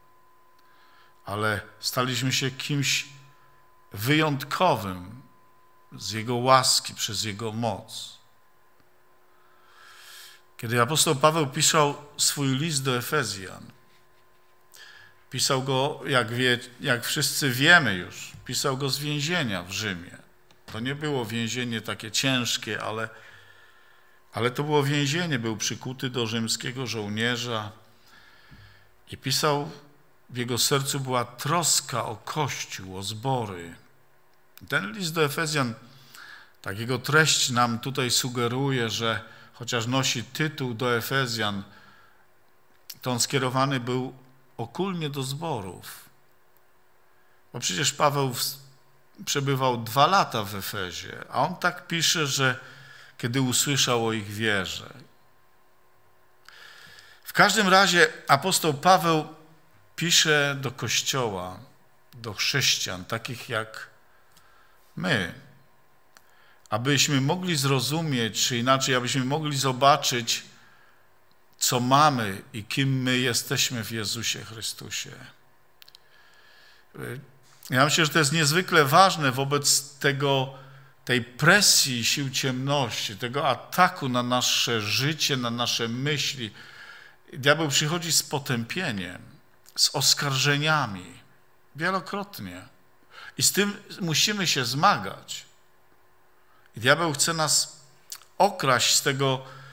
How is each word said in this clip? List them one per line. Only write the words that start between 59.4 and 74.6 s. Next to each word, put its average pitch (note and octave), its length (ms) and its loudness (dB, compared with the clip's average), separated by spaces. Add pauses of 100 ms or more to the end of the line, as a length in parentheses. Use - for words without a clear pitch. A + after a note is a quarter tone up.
pisze D3+ 640 4
do A#2+ 100 -4
Kościoła, G2+ 880 -2 (560)
do A2+ 180 -10
chrześcijan, - 720 0
takich - 440 -8
jak A2 420 -8 (1080)
my, C3 380 -2 (1400)
abyśmy C3+ 500 2
mogli F3 360 0
zrozumieć, C3+ 880 0
czy B2 120 0
inaczej, C3 360 2
abyśmy B2 300 0
mogli D3 340 -2
zobaczyć, C3 840 2 (1160)
co - 220 0
mamy B2 640 2 (100)
i G#2+ 120 -10
kim C3+ 380 0
my B2+ 160 2
jesteśmy B2 640 -2
w G#2 60 -10
Jezusie A2 540 -6
Chrystusie. - 640 -10 (2500)